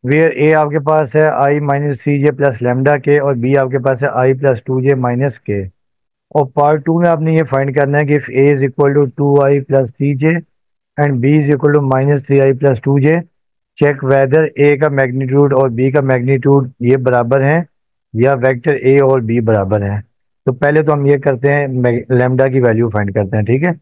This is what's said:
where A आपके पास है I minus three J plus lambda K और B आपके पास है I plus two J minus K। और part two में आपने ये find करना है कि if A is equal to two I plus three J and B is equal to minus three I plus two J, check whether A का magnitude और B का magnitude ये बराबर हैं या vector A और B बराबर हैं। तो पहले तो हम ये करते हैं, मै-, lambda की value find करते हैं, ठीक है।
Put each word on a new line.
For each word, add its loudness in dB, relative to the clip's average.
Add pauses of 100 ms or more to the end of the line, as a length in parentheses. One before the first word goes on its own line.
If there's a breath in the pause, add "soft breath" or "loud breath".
where 2
A 2
आपके 0
पास 0
है 4
I 0
minus -4
three -2
J 2
plus 0
lambda 0
K 2
और -2
B 0
आपके -2
पास -2
है -2
I 2
plus 0
two -4
J 0
minus -4
K। -6 (720)
और 0 (100)
part 0
two 0
में 2
आपने 0
ये 2
find -2
करना 0
है 0
कि 0
if -4
A 2
is 2
equal 0
to 2
two -2 (140)
I 2
plus 0
three -4
J 0 (640)
and 0
B 2
is 0
equal 0
to 2
minus 0
three 2
I 2
plus 0
two 0
J, 2 (640)
check 0
whether 2 (160)
A 4 (120)
का 0
magnitude 0
और 2
B -2
का 2
magnitude 0 (120)
ये 2
बराबर 0
हैं 0 (480)
या 2 (100)
vector 0
A 4
और 2
B -2
बराबर 0
हैं। -6 (460)
तो -2
पहले 0
तो 0
हम 0
ये 2
करते -2
हैं, 0
मै-, -2
lambda 2
की 0
value 2
find -4
करते -2
हैं, -2
ठीक -2
है। -2